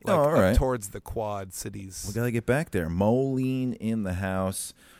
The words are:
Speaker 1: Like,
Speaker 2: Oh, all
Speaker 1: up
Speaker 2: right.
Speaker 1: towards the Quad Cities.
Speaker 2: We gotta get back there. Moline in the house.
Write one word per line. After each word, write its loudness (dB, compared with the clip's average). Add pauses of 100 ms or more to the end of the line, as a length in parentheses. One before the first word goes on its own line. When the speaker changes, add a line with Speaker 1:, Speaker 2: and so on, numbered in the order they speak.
Speaker 1:
Like, 2
Speaker 2:
Oh, 4
all 4
Speaker 1:
up 2
Speaker 2:
right. 6
Speaker 1:
towards 2
the -12
Quad -8
Cities. -10
Speaker 2:
We -8
gotta 0
get -2
back 0
there. 0
Moline 2
in -4
the -2
house. -2 (260)